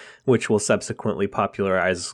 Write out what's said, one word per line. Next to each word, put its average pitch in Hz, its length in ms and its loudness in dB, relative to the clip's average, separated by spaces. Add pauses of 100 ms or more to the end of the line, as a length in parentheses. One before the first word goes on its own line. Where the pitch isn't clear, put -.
(260)
which 120 240 2
will 107 100 4
subsequently 101 640 -2
popularize, 92 880 0